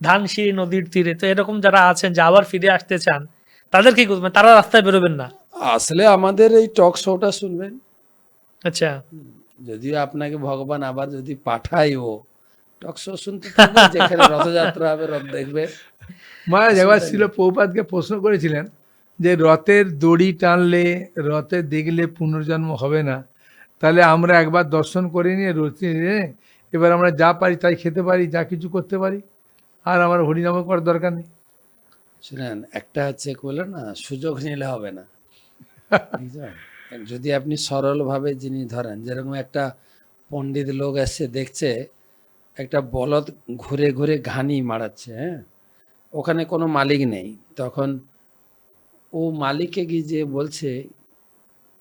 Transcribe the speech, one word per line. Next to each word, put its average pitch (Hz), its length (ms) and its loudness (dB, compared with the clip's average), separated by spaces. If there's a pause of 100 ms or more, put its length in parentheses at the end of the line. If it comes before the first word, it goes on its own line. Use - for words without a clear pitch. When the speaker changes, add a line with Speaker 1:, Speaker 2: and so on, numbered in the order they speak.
Speaker 1:
ধানসিঁড়ি 196 500 0
নদীর 185 380 -2
তীরে", 170 240 0
তো 170 120 -4
এরকম 202 340 -2
যারা 196 280 6
আছেন 180 240 0
যে 170 80 2
আবার 180 240 6
ফিরে 190 260 0
আসতে 185 280 0
চান, 147 280 -2 (440)
তাদের 214 240 6
কি 240 120 4
করবেন? 185 240 -2
তারা 214 240 10
রাস্তায় 220 280 6
বেরোবেন 185 300 2
না? 131 180 -8 (220)
Speaker 2:
আসলে 165 540 0
আমাদের 196 460 6
এই 226 160 6
টক 175 280 4
শোটা 190 360 -2
শুনবেন। 196 460 -10 (840)
Speaker 1:
আচ্ছা। 160 380 -4 (100)
Speaker 2:
হুম, 143 180 -20 (360)
যদিও 123 320 -6
আপনাকে 147 380 -6
ভগবান 139 460 -6
আবার 135 280 -8
যদি 135 240 -12
পাঠায়ও, 127 840 -2 (600)
টক 170 180 -16
শো 190 180 -14
শুনতে 202 400 -14
থাকবেন, 208 320 8
Speaker 1:
<laughs> 180 60 -6
Speaker 2:
যেখানে 185 360 2
রথযাত্রা 165 640 0
হবে, 156 140 -6
রথ 147 260 -6
দেখবে। 139 300 -6 (840)
Speaker 3:
মহারাজ, 202 300 4
একবার 196 180 6
Speaker 2:
অসুবিধা 208 80 2
নেই। - 60 -6
Speaker 3:
শিল 208 160 0
প্রভুপাদকে 196 560 0
প্রশ্ন 185 380 -6
করেছিলেন 165 440 0 (560)
যে 175 160 4
রথের 165 640 4
দড়ি 170 340 4
টানলে, 175 760 2 (100)
রথে 151 460 -4
দেখলে 160 440 -2
পুনর্জন্ম 160 680 -4
হবে 139 280 -2
না, 135 140 -4 (640)
তাহলে 165 220 6
আমরা 170 380 6
একবার 160 300 0
দর্শন 160 380 -2
করে 175 280 -2
নিয়ে, 190 160 -4
রথে 156 420 -4
নিয়ে 175 380 -4 (400)
এবার 170 200 2
আমরা 175 180 2
যা 165 220 2
পারি 175 240 -2
তাই 175 200 0
খেতে 170 260 -4
পারি, 180 240 0
যা 165 180 -4
কিছু 175 240 -8
করতে 185 300 -6
পারি, 190 220 -6 (640)
আর 175 160 0
আমার 175 240 2
হরিনামও 170 380 -2
করার 170 220 -2
দরকার 170 280 -2
নেই। 170 120 -10 (1000)
Speaker 2:
শুনেন, 123 400 -12 (100)
একটা - 340 -8
হচ্ছে 139 280 -8
কি 139 120 -14
বলে 143 180 -8
না, 139 300 -14
সুযোগ 143 440 -10
নিলে 143 280 -8
হবে 113 260 -10
না। 92 120 -20 (840)
Speaker 3:
<laughs> 190 300 -2
Speaker 2:
বুঝলেন? 127 340 -16 (520)
যদি 123 260 -10
আপনি 143 240 -4
সরলভাবে 139 800 -4
যিনি 131 300 -10
ধরেন, 113 380 -10
যেরকম 131 320 -10
একটা 139 300 -6 (640)
পণ্ডিত 139 380 -6
লোক 139 280 -6
এসে 139 320 -4
দেখছে 127 580 -6 (720)
একটা 139 240 -6
বলদ 135 460 -4 (300)
ঘুরে 143 360 -2
ঘুরে 147 260 -2
ঘানি 135 440 -4
মারাচ্ছে, 113 520 -8
হ্যাঁ, 151 240 -10 (760)
ওখানে 160 320 -4
কোনো 165 220 -4
মালিক 143 420 0
নেই, 104 280 -10 (200)
তখন 135 420 -6 (1120)
ও 165 180 -4
মালিককে 160 560 -4
গিয়ে 165 160 -4
যেয়ে 151 220 -6
বলছে, 139 600 -8 (960)